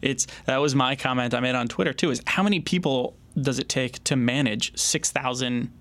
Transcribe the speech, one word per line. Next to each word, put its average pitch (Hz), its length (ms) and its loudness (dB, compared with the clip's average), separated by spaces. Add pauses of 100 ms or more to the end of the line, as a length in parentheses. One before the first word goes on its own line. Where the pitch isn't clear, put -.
it's, 135 260 -2 (180)
that 131 120 2
was 139 180 2
my 131 220 2
comment 127 360 0
I 120 60 0
made 127 160 0
on 120 140 -2
Twitter 160 240 0
too, 160 180 0
is 120 160 -2
how - 160 2
many 202 160 4
people 147 560 0 (260)
does 131 180 0
it - 100 -6
take 127 340 -2
to 139 140 2
manage 123 600 0
six - 320 0
thousand 127 720 -2